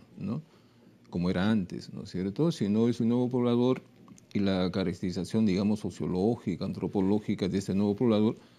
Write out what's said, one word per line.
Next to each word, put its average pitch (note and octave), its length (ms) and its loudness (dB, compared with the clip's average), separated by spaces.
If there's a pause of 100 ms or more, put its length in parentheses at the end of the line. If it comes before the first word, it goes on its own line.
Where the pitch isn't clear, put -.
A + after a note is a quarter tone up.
(180)
¿no? A#2+ 220 -6 (680)
Como F2 180 -2
era F#2 220 2
antes, - 420 -2
¿no - 120 -12
es - 60 -16
cierto? G2 420 -2
Sino A2 360 2
es A#2+ 120 0
un A2+ 80 2
nuevo B2 200 0
poblador B2 540 2 (500)
y - 60 0
la F#2+ 320 2
caracterización, F#2 760 -2
digamos, G#2 360 2
sociológica, F#2 840 -2
antropológica G2 840 0
de F#2+ 100 -2
este F#2+ 160 -2
nuevo G2+ 220 2
poblador A2 400 2 (220)